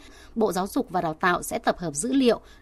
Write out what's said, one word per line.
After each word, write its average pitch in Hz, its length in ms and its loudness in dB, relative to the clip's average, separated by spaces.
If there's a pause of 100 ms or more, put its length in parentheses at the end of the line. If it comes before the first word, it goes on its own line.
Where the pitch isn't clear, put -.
(360)
Bộ 220 160 2
Giáo 185 160 -2
dục - 220 -4
và 175 120 -2
Đào 165 120 -2
tạo 175 300 0
sẽ - 160 -6
tập - 180 -2
hợp 170 160 -6
dữ 226 200 -4
liệu 254 260 4 (220)